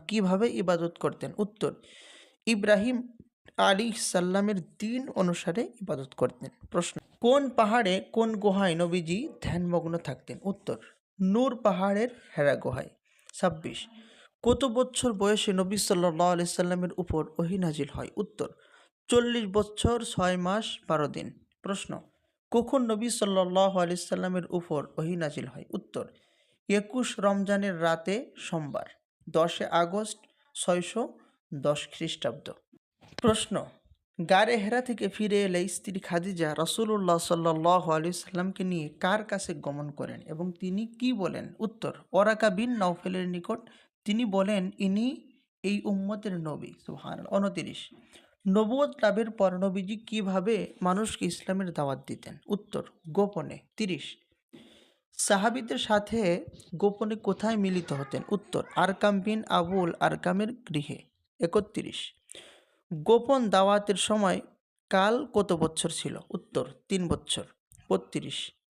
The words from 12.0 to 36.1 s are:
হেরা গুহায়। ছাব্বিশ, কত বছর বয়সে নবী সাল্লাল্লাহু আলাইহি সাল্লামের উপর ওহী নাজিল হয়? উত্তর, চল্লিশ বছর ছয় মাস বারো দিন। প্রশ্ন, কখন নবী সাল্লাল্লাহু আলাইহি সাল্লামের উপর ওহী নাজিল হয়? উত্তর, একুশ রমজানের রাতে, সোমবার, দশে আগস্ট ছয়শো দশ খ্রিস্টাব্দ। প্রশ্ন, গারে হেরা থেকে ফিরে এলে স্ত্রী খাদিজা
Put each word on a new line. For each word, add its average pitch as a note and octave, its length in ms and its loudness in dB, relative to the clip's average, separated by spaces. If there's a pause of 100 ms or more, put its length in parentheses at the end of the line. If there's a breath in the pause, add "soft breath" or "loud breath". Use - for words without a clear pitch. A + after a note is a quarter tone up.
হেরা C#3+ 240 4
গুহায়। B2 360 -6 (460 soft breath)
ছাব্বিশ, E3 500 -4 (560 loud breath)
কত A#3+ 220 4
বছর B3 480 0
বয়সে G3+ 400 2
নবী F#3 240 0
সাল্লাল্লাহু F3 540 2
আলাইহি E3+ 200 0
সাল্লামের F3+ 460 0
উপর D#3+ 280 -2 (140)
ওহী E3+ 180 -2
নাজিল D3+ 320 -2
হয়? - 280 -8
উত্তর, - 320 -6 (580 soft breath)
চল্লিশ A#3+ 440 2
বছর G#3+ 520 0
ছয় F3+ 340 0
মাস F#3+ 500 -2
বারো D3+ 200 2
দিন। - 320 -10 (220)
প্রশ্ন, - 400 -8 (500)
কখন A#3+ 300 2
নবী A3+ 280 -2
সাল্লাল্লাহু F#3+ 720 2
আলাইহি F3 260 0
সাল্লামের F#3 440 -2
উপর E3+ 380 -4 (100)
ওহী D#3+ 180 -2
নাজিল D3 320 -4
হয়? - 220 -16
উত্তর, - 380 -8 (640 soft breath)
একুশ G#3 500 -2
রমজানের G3+ 640 0
রাতে, E3+ 560 0
সোমবার, D3+ 480 -6 (440)
দশে E3 360 2
আগস্ট F3+ 540 0 (360)
ছয়শো F3+ 600 -2 (360 soft breath)
দশ D3 380 -2
খ্রিস্টাব্দ। - 600 -6 (640)
প্রশ্ন, G#3+ 480 0 (640)
গারে A3 280 6
হেরা A3 240 0
থেকে A3+ 280 -2
ফিরে G3+ 340 2
এলে F3+ 240 0
স্ত্রী F#3+ 320 -6
খাদিজা E3+ 580 -2